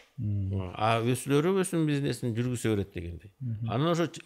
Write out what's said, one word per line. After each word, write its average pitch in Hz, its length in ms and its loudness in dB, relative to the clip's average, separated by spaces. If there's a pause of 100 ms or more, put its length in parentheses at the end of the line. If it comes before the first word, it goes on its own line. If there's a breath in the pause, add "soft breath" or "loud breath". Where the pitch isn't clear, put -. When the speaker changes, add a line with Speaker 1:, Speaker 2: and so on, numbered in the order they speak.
(200 loud breath)
Speaker 1:
Мм. 98 560 -2
Speaker 2:
А 113 300 2
өзүлөрү 143 560 2
өзүнүн 165 260 2
бизнесин 139 480 0
жүргүзө 120 400 0
берет 101 200 0
дегендей. 85 440 -10
Speaker 1:
Мгм. 113 320 -4
Speaker 2:
Анан 135 220 2
ошо 165 140 2
ч-, - 200 -8